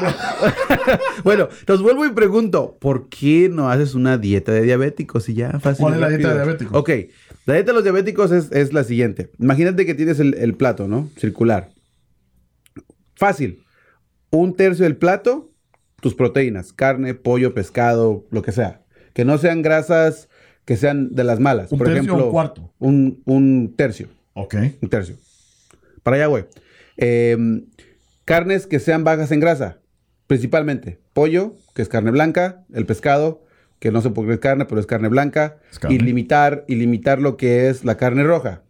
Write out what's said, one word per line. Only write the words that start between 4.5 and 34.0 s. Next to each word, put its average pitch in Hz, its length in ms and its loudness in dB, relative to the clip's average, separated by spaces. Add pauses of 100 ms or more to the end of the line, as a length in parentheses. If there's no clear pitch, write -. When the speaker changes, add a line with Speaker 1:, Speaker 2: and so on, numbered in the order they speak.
Speaker 2:
de 110 100 4
diabéticos? 127 680 -2
Y 117 60 -4
ya, 120 260 -4
fácil 139 240 -2
Speaker 1:
¿Cuál 156 100 2
Speaker 2:
y - 20 -2
Speaker 1:
es 160 60 -2
la 156 60 0
dieta 151 200 0
de 156 60 0
Speaker 2:
rápido. 143 100 -2 (240)
Speaker 1:
diabéticos? 113 120 0
Speaker 2:
Ok, 156 100 -2 (560)
la 135 80 2
dieta 196 160 2
de 240 40 2
los 220 100 2
diabéticos 190 480 0
es, 170 200 0
es 143 200 0
la 147 120 2
siguiente. 117 540 -2
Imagínate 165 480 2
que 165 80 -2
tienes 156 260 -2
el, 139 140 2
el 117 200 -2
plato, 117 340 -2
¿no? 135 280 -4
Circular. 110 540 -2 (1400)
Fácil. 165 480 -4 (680)
Un 175 240 0
tercio 185 300 2
del 156 120 0
plato, 208 540 0 (500)
tus 120 140 -2
proteínas: 120 580 -2
carne, 131 420 -2
pollo, 123 400 0
pescado, 113 760 0
lo 107 120 -4
que - 100 -6
sea. 101 300 -4 (320)
Que 123 100 0
no 143 140 2
sean 165 240 0
grasas 156 680 2 (360)
que 120 120 0
sean 139 380 0
de 127 100 0
las 117 160 0
malas. 123 320 0
Speaker 1:
¿Un 143 60 0
Speaker 2:
Por 123 100 2
Speaker 1:
tercio 170 140 0
o - 20 -2
un 202 60 -2
Speaker 2:
ejemplo, 139 220 0
Speaker 1:
cuarto? 131 460 -4
Speaker 2:
un, 135 460 2
un 131 520 2
tercio. 131 320 -4 (260)
Speaker 1:
Ok. 98 200 -8 (260)
Speaker 2:
Un 95 80 -6
tercio. 95 280 -4 (840)
Para 127 140 0
allá 147 120 2
voy. 127 160 0 (520)
Em, 117 680 0 (580)
carnes 180 420 0
que 151 120 -2
sean 160 260 0
bajas 156 280 0
en 151 80 2
grasa, 135 380 0 (480)
principalmente 135 760 -2 (120)
pollo, 170 440 0 (180)
que 123 80 -4
es 110 60 -4
carne 113 220 0
blanca, 160 640 0
el - 140 -4
pescado, 151 580 0 (360)
que 113 100 -2
no 113 100 0